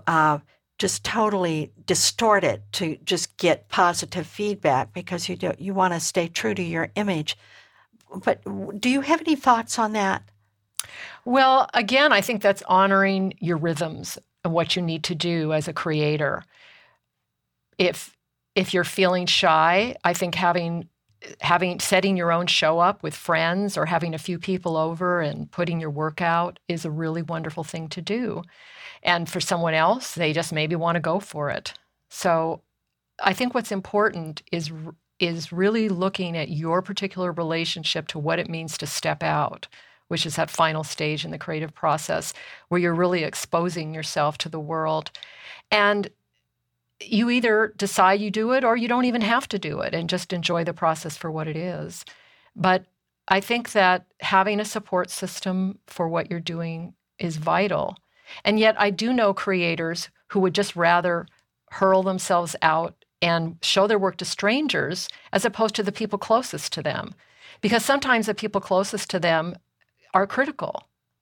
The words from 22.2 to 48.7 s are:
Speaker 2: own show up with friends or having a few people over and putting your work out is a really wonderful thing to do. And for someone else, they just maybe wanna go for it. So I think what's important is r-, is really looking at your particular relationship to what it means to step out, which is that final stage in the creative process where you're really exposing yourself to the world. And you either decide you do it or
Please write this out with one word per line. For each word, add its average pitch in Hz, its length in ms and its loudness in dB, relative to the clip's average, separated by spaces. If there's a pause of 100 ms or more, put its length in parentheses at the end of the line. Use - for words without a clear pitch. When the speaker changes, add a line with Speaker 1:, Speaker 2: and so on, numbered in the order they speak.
Speaker 2:
own 175 160 0
show 165 320 2
up 185 240 2
with 151 100 -4
friends 175 600 0
or 156 120 0
having 170 260 0
a 156 60 -6
few 170 200 -6
people 180 380 -2
over 170 420 0
and 151 320 -4
putting 165 300 -2
your 156 80 -6
work 156 320 -4
out 170 380 0 (100)
is 170 160 -4
a 156 60 -4
really 160 320 -4
wonderful 160 420 -8
thing 160 240 -10
to 175 120 -10
do. 208 400 -4 (600)
And 170 260 0
for 175 100 -4
someone 170 340 0
else, 185 420 2
they 156 180 0
just 165 180 -2
maybe 156 240 0
wanna 170 240 0
go 165 200 0
for 147 300 -8
it. - 240 -6 (360)
So 165 520 0 (640)
I 190 100 4
think 247 200 -2
what's 233 180 -2
important 185 720 -2 (100)
is 165 200 -4
r-, 160 240 -12 (240)
is 170 320 -2
really 208 380 0
looking 180 480 -2
at 151 120 -4
your 165 320 -2
particular 185 500 -6
relationship 165 800 -4
to 160 100 -8
what 160 200 0
it 170 100 -6
means 160 280 -8
to 151 100 -8
step 156 360 -4
out, 151 440 -2 (400)
which 165 180 -2
is 151 100 -6
that 160 140 0
final 156 340 0
stage 151 420 -4
in 160 60 -10
the 160 60 -10
creative 156 360 -8
process 156 600 -2 (360)
where 175 120 2
you're 170 120 2
really 175 300 2
exposing 165 720 -4
yourself 151 460 -2
to 160 100 -6
the 160 100 -8
world. 156 520 -4 (600)
And 208 380 2 (920)
you 233 300 0
either 226 480 4
decide 196 420 4
you 208 120 -4
do 220 220 0
it 269 100 2
or 233 120 4